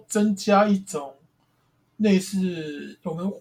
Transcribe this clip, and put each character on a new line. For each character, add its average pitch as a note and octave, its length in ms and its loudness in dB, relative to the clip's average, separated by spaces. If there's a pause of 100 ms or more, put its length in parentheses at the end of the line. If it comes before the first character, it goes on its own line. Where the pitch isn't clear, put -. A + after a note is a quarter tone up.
增 G#3+ 280 2
加 G3+ 320 4
一 G3+ 120 2
种 C#3+ 380 -10 (800)
类 G3+ 220 4
似 D#3 840 -6
我 E3 100 -6
们， F3+ 280 -4